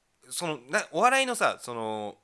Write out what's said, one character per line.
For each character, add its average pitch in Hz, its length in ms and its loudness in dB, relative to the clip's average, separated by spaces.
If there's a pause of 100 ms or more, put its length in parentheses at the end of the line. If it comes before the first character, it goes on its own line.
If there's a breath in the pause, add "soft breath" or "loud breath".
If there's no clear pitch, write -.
(300)
そ 170 180 -4
の、 151 120 -4 (100)
な-、 185 220 -2
お 160 100 0
笑 269 220 6
い - 20 -4
の 247 100 -2
さ、 139 240 2
そ 120 140 -10
の、 110 500 -4